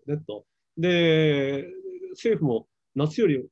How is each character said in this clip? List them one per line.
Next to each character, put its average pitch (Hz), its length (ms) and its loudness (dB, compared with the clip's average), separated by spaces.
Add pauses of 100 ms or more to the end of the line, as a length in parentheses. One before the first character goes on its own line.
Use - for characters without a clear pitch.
ね 147 120 -4
と。 104 280 -12 (320)
で、 156 880 2 (460)
政 220 280 0
府 156 60 0
も 113 220 -2 (260)
夏 151 280 -2
よ 208 60 4
り 135 240 0